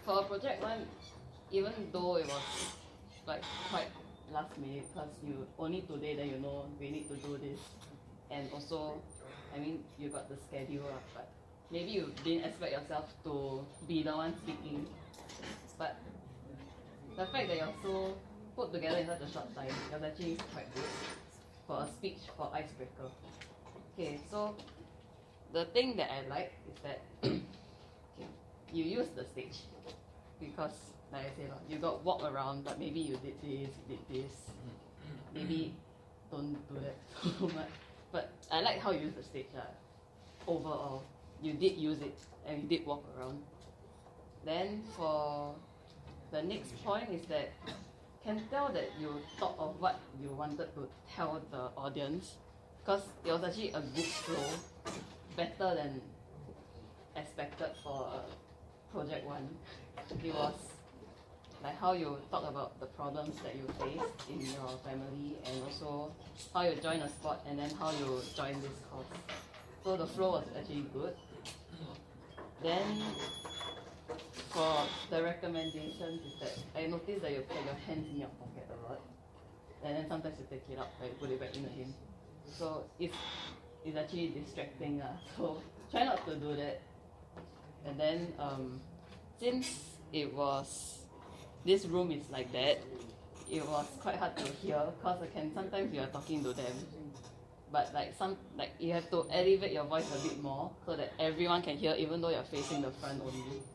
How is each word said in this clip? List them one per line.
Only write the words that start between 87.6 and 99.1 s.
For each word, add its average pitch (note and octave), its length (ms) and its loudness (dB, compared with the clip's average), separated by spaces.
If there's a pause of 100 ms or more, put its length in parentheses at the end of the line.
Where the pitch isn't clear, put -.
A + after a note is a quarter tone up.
And C#3 140 -2
then, E3 380 6
um, C3+ 420 -2 (580)
since B3+ 400 4 (340)
it C#3+ 220 2
was, C#3 640 2 (680)
this G3 220 12
room F3 240 6
is - 200 0
like B2+ 220 0
that, C3 260 10 (720)
it D#3 160 4
was D3 200 4 (140)
quite F3+ 160 2
hard - 200 2
to C#3+ 80 0 (140)
hear, D3+ 240 4 (200)
'cause F3+ 200 4
I E3 60 0
can, D#3 260 0
sometimes G3 400 2
you C#3 60 2
are C3+ 80 2
talking D3 340 0
to B2+ 100 4
them, B2 220 0 (960)
but, - 240 6
like, - 240 2
some, F#3+ 180 2 (200)
like, - 220 -2
you E3+ 140 4
have E3+ 180 4